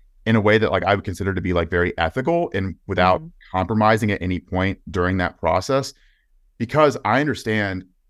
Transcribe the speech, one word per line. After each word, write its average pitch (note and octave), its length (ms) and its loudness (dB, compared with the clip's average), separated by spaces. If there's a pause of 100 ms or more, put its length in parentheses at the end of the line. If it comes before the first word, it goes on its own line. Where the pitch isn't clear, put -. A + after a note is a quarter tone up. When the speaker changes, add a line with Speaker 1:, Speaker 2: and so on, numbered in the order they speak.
(260)
Speaker 1:
in A2+ 100 2
a A2 60 4
way G#2+ 160 6
that, A2 140 2
like, F#2 120 0
I F#2+ 120 4
would G2+ 100 -4
consider F#2+ 280 -4
to F2+ 60 -4
be, F#2 140 -2
like, E2+ 160 0
very F2+ 280 0
ethical C3+ 560 -2
and F#2+ 220 -6 (120)
without F2+ 340 2
Speaker 2:
Mm-hmm. E2 60 -18 (300)
Speaker 1:
compromising G#2+ 540 2
at G2+ 100 -4
any F#2 200 -4
point F#2 380 -4 (120)
during F2+ 260 0
that F2+ 220 -4
process. F#2+ 540 0 (640)
Because C#3+ 480 2
I A#2 160 2
understand, G#2+ 640 -4 (240)